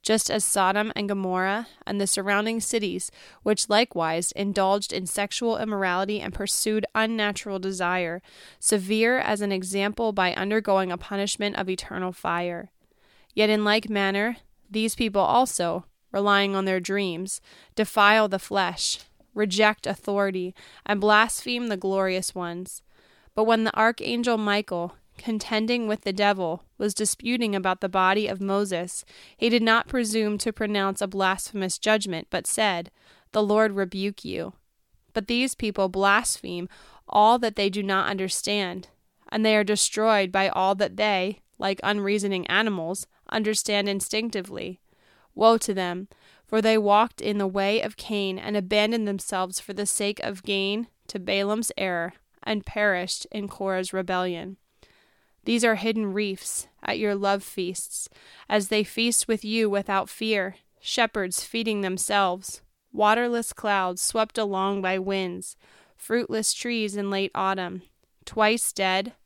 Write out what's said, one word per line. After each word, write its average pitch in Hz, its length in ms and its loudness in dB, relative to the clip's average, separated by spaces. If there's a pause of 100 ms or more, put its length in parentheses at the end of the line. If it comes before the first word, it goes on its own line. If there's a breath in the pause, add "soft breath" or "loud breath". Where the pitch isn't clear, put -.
Just - 280 0
as 208 140 0
Sodom 202 540 2
and 202 100 -2
Gomorrah 196 600 0 (180 loud breath)
and 202 140 -2
the 196 80 0
surrounding 208 520 0
cities, 208 500 -2 (340 loud breath)
which 214 260 2
likewise 175 640 2
indulged 202 580 0
in 185 140 -4
sexual 208 520 -2
immorality 196 640 -2
and - 140 -8
pursued 214 600 0
unnatural 214 680 -2
desire, 180 640 -2 (380 loud breath)
severe 220 600 2
as 208 200 0
an 202 140 0
example 196 580 -2
by 185 220 2
undergoing 196 580 2
a 170 60 -4
punishment 202 600 -4
of 190 120 -4
eternal 185 420 -4
fire. 175 580 -6 (640 soft breath)
Yet 208 160 4
in 214 140 2
like 214 260 2
manner, 202 480 0 (320)
these 220 260 -2
people 208 260 2
also, 180 640 2 (260)
relying 202 440 2
on 190 100 0
their 190 140 0
dreams, 190 600 -4 (360 loud breath)
defile 214 520 6
the 190 120 -2
flesh, 185 600 -2 (360)
reject 208 500 2
authority, 196 680 -2 (300 loud breath)
and 202 160 0
blaspheme 220 680 2
the 208 100 -2
glorious 190 560 0
ones. 175 480 -8 (540 soft breath)
But 214 80 2
when 226 200 4
the - 140 0
archangel 233 600 2
Michael, 202 580 -2 (220)
contending 220 680 -2
with 214 140 -2
the 196 120 -2
devil, 185 500 0 (140)
was 208 160 0
disputing 226 600 0
about 185 260 0
the 190 100 -4
body 190 380 2
of 190 140 -4
Moses, 196 640 -2 (320 loud breath)
he 240 120 2
did 233 120 6
not 226 260 4
presume 214 520 0
to 226 120 -2
pronounce 202 500 -2
a 202 60 -2
blasphemous 190 680 -2
judgment, 208 540 0
but - 160 -4
said, 185 420 0 (420 soft breath)
"The 214 120 2
Lord 208 300 4
rebuke 196 520 -4
you." 185 280 -6 (600)
But 208 140 -4
these 247 280 0
people 196 340 0
blaspheme 190 800 0 (400 loud breath)
all 220 320 6
that 226 160 -2
they 202 140 2
do 202 140 -2
not 190 260 0
understand, 190 800 -4 (420)
and 220 160 0
they 220 100 6
are 214 80 4
destroyed 208 680 2
by 190 180 2
all 190 260 2
that 190 220 -2
they, 202 440 0 (180)
like 196 240 -2
unreasoning 196 640 0
animals, 190 580 -2 (240)
understand 208 580 0
instinctively. 196 920 -6 (560 soft breath)
Woe 226 220 8
to 220 160 -2
them, 180 340 -2 (380 soft breath)
for 220 160 0
they 220 160 6
walked 208 440 4
in 208 160 -2
the 196 100 0
way 196 340 0
of 214 160 -6
Cain 196 420 -4
and 208 180 -4
abandoned 214 500 2
themselves 190 520 -4
for - 140 -12
the 202 120 -4
sake 208 360 -2
of 190 220 -6
gain 202 440 -2 (200)
to - 120 -8
Balaam's 202 580 -2
error 180 360 -4 (280)
and 214 240 -4
perished 190 640 -2
in 208 160 -8
Korah's 190 460 -4
rebellion. 185 640 -4 (880 soft breath)
These 233 180 4
are 226 120 6
hidden 214 380 -2
reefs 196 540 -4 (160)
at - 160 -2
your 208 160 0
love 196 280 0
feasts, - 680 -6 (380 loud breath)
as 208 200 0
they 214 160 2
feast - 440 0
with 220 160 -2
you 214 260 0
without 196 400 -2
fear, 202 460 -2 (240)
shepherds 208 640 -2
feeding 220 380 -2
themselves, 190 800 -2 (300)
waterless 233 600 2
clouds 190 480 -2
swept - 360 -2
along 196 440 0
by 190 180 0
winds, 185 560 -4 (400 soft breath)
fruitless - 580 -2
trees 220 420 -4
in 202 140 -2
late 196 260 -2
autumn, 185 460 -4 (440)
twice 220 460 2
dead 196 420 0 (120)